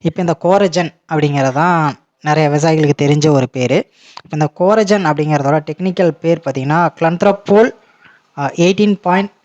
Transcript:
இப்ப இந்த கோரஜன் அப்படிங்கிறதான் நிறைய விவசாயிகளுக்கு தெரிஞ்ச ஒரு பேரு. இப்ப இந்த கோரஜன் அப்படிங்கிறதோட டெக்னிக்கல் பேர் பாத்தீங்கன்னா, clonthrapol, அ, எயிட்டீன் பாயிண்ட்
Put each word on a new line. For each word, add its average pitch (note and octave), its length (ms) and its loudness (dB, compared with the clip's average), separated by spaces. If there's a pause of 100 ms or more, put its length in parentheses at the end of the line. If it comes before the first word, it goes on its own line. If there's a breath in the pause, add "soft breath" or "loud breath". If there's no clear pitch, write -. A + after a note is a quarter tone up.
இப்ப F3+ 200 -4
இந்த E3+ 200 -2
கோரஜன் F3+ 520 0 (180)
அப்படிங்கிறதான் D3 800 0 (300)
நிறைய D3+ 280 0
விவசாயிகளுக்கு D3+ 420 0 (100)
தெரிஞ்ச D3 280 2
ஒரு C3 200 0
பேரு. B2+ 380 -2 (360 loud breath)
இப்ப - 140 -10
இந்த D3+ 120 0 (100)
கோரஜன் G3+ 420 2
அப்படிங்கிறதோட D3+ 580 0 (120)
டெக்னிக்கல் F3+ 380 -2
பேர் D#3+ 360 -2
பாத்தீங்கன்னா, C#3+ 440 -2 (100)
clonthrapol, G3+ 720 2 (680 soft breath)
அ, C#3+ 180 -6
எயிட்டீன் G3 460 2
பாயிண்ட் F#3+ 280 -2 (160)